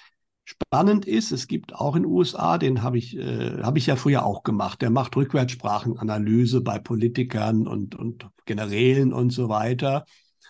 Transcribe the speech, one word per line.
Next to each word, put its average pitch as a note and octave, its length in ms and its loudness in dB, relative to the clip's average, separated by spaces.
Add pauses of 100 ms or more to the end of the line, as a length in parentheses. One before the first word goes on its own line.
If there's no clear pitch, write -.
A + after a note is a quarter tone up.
(440)
Spannend G3 640 2
ist, A3 260 0
es B2+ 160 -4
gibt - 260 -6
auch C#3+ 220 -2
in E3+ 80 2
den - 80 0
U F3+ 100 4
S - 140 0
A, E3+ 220 2
den C3 260 0
habe B2+ 140 0
ich, - 200 -6
äh, B2 460 -4
habe C3 140 2
ich B2 80 0
ja C#3 100 4
früher C#3 300 2
auch - 180 -4
gemacht, G2+ 380 -2
der A#2 80 0
macht B2 260 0
Rückwärtssprachenanalyse A#2 1500 0
bei G#2+ 180 -2
Politikern A2+ 880 0
und, G2+ 280 -6
und A2+ 320 -10 (180)
Generälen A#2+ 680 2
und B2 160 2
so B2 200 -2
weiter. B2+ 560 0 (440)